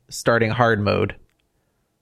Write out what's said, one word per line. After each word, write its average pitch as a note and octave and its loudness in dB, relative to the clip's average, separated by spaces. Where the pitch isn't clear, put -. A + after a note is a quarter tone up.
starting A2+ 0
hard A2+ 2
mode G2 -2